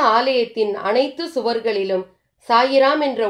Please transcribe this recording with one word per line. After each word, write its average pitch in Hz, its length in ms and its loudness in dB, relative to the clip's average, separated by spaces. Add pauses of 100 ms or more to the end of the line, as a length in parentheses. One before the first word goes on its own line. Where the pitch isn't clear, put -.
ஆலயத்தின் 233 680 0
அனைத்து 269 520 -2
சுவர்களிலும் 214 760 -4 (440)
சாயிராம் 269 540 4
என்ற 247 260 -2